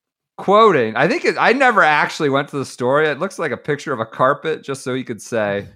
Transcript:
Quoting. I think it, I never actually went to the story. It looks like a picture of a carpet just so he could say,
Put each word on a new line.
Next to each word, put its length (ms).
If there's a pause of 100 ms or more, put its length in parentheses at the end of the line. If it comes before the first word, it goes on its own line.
(380)
Quoting. 580
I 120
think 180
it, 120
I 140
never 300
actually 480
went 180
to 100
the 60
story. 440
It 100
looks 200
like 140
a 60
picture 340
of 80
a 60
carpet 560
just 200
so 120
he 100
could 160
say, 560